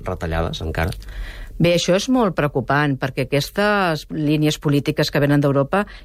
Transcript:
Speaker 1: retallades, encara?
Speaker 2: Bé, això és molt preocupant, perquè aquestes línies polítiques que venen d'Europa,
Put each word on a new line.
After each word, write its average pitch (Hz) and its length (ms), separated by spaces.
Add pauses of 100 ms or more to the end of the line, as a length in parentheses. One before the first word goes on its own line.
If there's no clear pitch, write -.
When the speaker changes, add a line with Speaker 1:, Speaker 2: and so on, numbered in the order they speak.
Speaker 1:
retallades, 82 560
encara? 80 300 (640)
Speaker 2:
Bé, 170 200
això 175 180
és 196 160
molt 240 240
preocupant, 143 640
perquè 135 300
aquestes 185 800
línies 151 480
polítiques 147 540
que 156 100
venen 143 180
d'Europa, 139 440 (220)